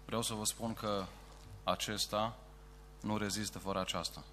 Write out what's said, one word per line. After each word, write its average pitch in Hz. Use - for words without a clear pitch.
Vreau 113
să 113
vă 107
spun 113
că 104
acesta 107
nu 107
rezistă 104
fără 95
aceasta. -